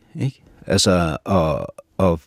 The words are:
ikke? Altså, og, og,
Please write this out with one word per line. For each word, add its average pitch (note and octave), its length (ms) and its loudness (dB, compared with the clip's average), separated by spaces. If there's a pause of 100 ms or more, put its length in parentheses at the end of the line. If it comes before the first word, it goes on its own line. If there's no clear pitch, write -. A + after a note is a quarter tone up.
(200)
ikke? C#3 220 -6 (240)
Altså, F2 580 2
og, D#2+ 500 -2 (240)
og, E2+ 280 2